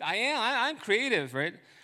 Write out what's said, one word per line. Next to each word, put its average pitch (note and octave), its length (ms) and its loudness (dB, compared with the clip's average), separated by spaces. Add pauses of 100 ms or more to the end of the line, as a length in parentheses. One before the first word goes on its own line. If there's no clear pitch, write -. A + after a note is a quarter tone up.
"I E3 140 -2
am. C4+ 220 0
I, B3 300 2
I'm D4+ 80 -4
creative, G#3 580 0
right? D3+ 200 -2 (300)